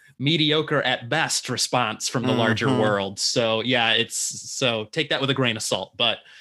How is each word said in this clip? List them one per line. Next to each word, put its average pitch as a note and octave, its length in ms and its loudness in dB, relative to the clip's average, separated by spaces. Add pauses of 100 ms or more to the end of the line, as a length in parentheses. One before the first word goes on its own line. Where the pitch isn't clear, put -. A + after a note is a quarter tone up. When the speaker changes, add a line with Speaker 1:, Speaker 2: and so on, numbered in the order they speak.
(180)
Speaker 1:
mediocre D3+ 640 2
at A#2+ 260 -2
best D3+ 400 0
response A#2 600 -2
from B2 180 -2
the B2+ 80 2
larger A2+ 360 2
Speaker 2:
Mm-hmm. B2 100 4
Speaker 1:
world. G2+ 400 0
So, A2+ 420 0
yeah, A#2+ 300 2
it's, A2+ 240 0
so - 760 -2
take D#3 180 -4
that D3+ 100 0
with C3+ 100 0
a C3+ 40 0
grain A#2+ 220 0
of G#2+ 60 -6
salt. - 340 -4
But, A#2 220 0 (220)